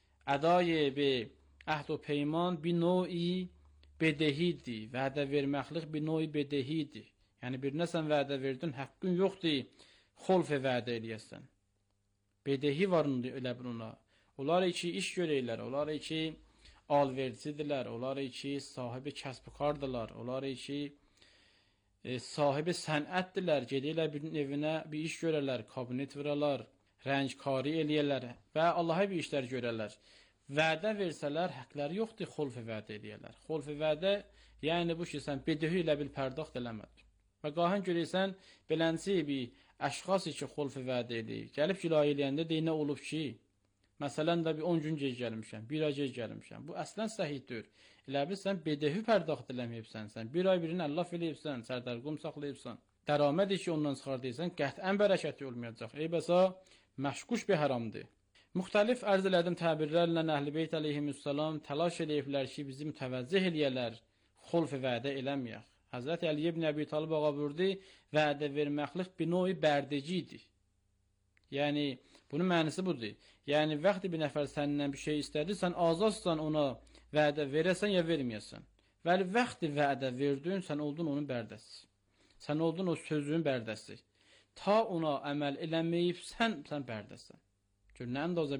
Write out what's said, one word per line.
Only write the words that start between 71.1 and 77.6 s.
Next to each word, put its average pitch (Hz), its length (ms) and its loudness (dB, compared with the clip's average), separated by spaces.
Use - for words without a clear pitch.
Yəni, 147 340 0
bunun 170 200 0
mənası 170 360 2
budur. 120 320 -2
Yəni, 151 320 2
vaxtı 185 320 2
bir 160 80 -2
nəfər 147 280 0
səndən 143 440 -2
bir 139 80 -10
şey 151 240 0
istədi, 165 320 -2
sən 180 200 -2
azadsan 175 640 2
ona 156 260 2
vədə 147 360 4
verəsən 180 480 2